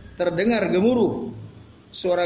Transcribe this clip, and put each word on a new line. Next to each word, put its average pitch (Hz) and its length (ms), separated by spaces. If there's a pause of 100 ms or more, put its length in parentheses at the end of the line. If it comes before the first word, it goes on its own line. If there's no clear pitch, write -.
(160)
Terdengar 185 560
gemuruh, 190 560 (640)
suara 175 340